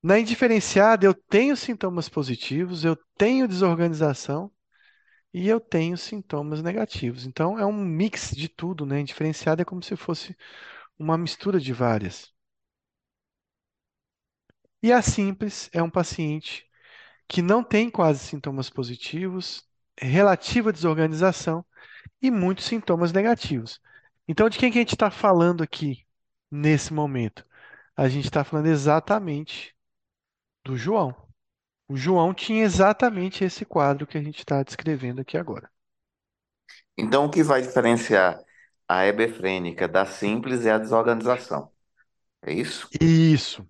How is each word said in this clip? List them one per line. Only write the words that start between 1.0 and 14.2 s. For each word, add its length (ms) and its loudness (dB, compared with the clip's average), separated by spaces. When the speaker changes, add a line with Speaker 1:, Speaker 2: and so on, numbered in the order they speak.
Speaker 1:
eu 80 8
tenho 440 2
sintomas 520 -6
positivos, 760 -4
eu 120 2
tenho 320 2
desorganização 1000 0
e 140 -2
eu 120 2
tenho 380 -2
sintomas 640 -8
negativos. 640 -6
Então, 320 -4
é 80 0
um 180 -2
mix 480 -2
de 160 -8
tudo, 380 -8
né? 140 -2
Indiferenciada 600 -4
é 40 -2
como 160 -12
se 140 -8
fosse 400 -10
uma 200 0
mistura 420 -2
de 120 -6
várias. 600 -2